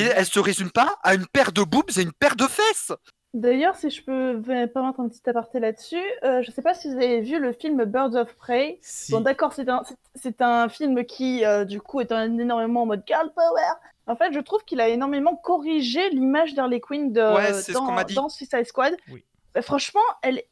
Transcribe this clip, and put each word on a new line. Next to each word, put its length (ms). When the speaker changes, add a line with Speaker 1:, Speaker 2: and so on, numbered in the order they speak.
Speaker 1:
bien. 120
Speaker 2:
elle 100
se 120
résume 320
pas 320
à 120
une 120
paire 260
de 100
boobs 340
et 60
une 100
paire 240
de 100
fesses. 460
Speaker 3:
D'ailleurs, 420
si 140
je 120
peux 340
me 300
permettre 340
un 80
petit 200
aparté 320
là-dessus, 420
euh, 200
je 80
sais 120
pas 100
si 160
vous 80
avez 240
vu 180
le 140
film 320
Birds 300
of 220
Prey. 440
Speaker 1:
Si. 320
Speaker 3:
Bon, 80
d'accord, 320
c'est 160
un, 160
c'est, 120
c'est 260
un 300
film 340
qui, 400
euh, 220
du 140
coup, 200
est 120
un, 260
énormément 440
en 40
mode 200
girl 280
power. 380
En 100
fait, 160
je 80
trouve 240
qu'il 160
a 80
énormément 480
corrigé 760
l'image 440
d'Harley 260
Quinn 320
de, 220
Speaker 2:
Ouais, 180
c'est 200
ce 60
qu'on 80
Speaker 3:
dans, 60
Speaker 2:
m'a 120
dit. 100
Speaker 3:
dans 160
Suicide 340
Squad. 320
Speaker 1:
Oui. 120
Speaker 3:
Euh, 40
franchement, 380
elle, 300